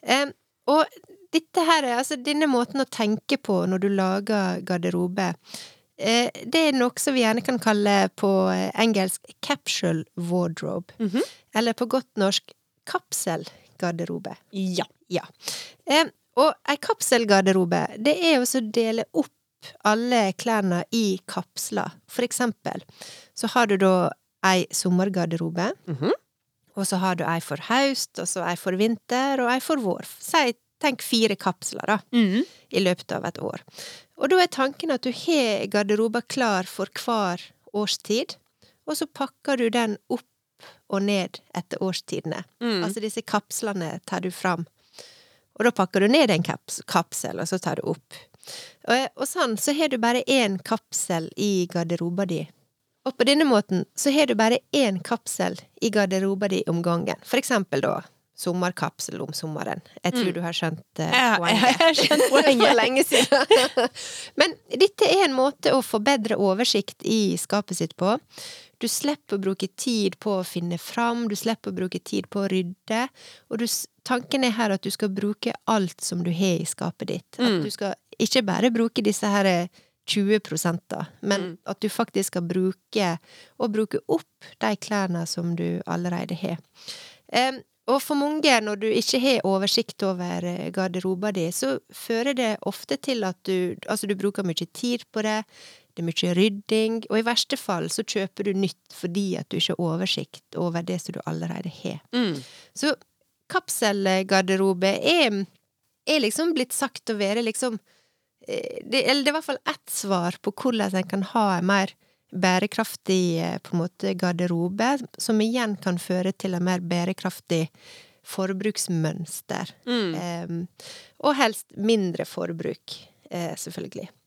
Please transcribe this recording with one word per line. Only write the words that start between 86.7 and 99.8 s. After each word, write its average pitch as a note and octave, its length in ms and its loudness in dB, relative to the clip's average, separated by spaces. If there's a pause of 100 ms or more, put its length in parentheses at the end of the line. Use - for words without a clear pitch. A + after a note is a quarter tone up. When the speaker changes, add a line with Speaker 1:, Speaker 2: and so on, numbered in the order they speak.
Speaker 1:
Em, C4 300 0 (260)
og C4+ 140 2
for D4+ 140 -2
mange, D4 280 0 (180)
når G#3 180 -4
du G#3+ 120 -2
ikke A#3+ 300 0
har C4 240 2
oversikt G3 580 0
over, F3+ 420 -2
eh, F3 260 -6
garderoba F#3 600 -2
di, E3+ 180 -2
så C4+ 280 -2 (140)
fører A#3+ 420 -2
det A3+ 300 0
ofte - 360 -4
til A#3+ 220 -2
at F#3 200 -4
du, F#3 320 -2 (120)
altså, G#3 200 -2
du G3+ 80 0
bruker G3 280 -2
mye E3+ 300 -4
tid A#3+ 380 -4
på A3 120 -4
det, G#3+ 220 -2 (500)
det E3+ 80 -8
er E3 40 -2
mye F3 280 0
rydding, A3 720 2
og G#3+ 100 0
i - 20 0
verste A#3 360 -2
fall E3+ 320 -2
så - 140 -4
kjøper G3 420 -4
du G3 80 0
nytt - 380 -2
fordi F#3 460 -4
at - 120 -8
du F#3 80 -4
ikke - 200 0
har F3 80 -2 (100)